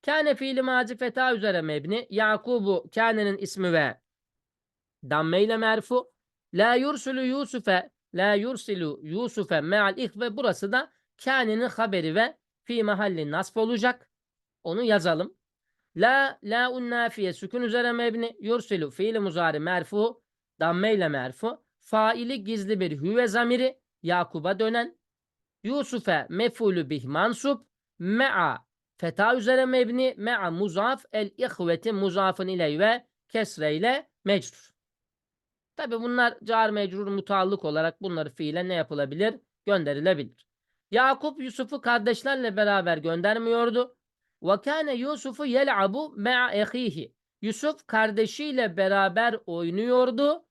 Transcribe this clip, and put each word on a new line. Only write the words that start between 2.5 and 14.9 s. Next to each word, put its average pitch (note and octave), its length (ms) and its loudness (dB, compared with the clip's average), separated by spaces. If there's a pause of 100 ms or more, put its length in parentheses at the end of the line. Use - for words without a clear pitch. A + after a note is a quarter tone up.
kânenin G#3+ 440 2
ismi F#3 340 -2
ve D3 280 2 (1040)
damme D#3+ 380 2
ile A3 140 2
merfu. A3 560 0 (420)
La A3 200 6
yursilu C4 480 -2
Yusufe, B3+ 680 0 (240)
la G3 200 4
yursilu G3+ 680 -4
Yusufe F3+ 580 -2
me'al G3 380 2
ihve. A3 380 -6
Burası G#3 360 -2
da C4 200 -2 (320)
kânenin B3 440 0
haberi F#3+ 460 -2
ve A3+ 240 0 (260)
fi A#3 180 -2
mahalli F#3+ 480 -2
nasb F3 260 -4
olacak. A#3 540 0 (540)
Onu G3+ 180 -4
yazalım. F3+ 540 2 (600)